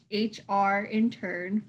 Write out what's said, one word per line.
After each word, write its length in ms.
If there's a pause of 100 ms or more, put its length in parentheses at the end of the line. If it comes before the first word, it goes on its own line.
H 400
R 360
intern 840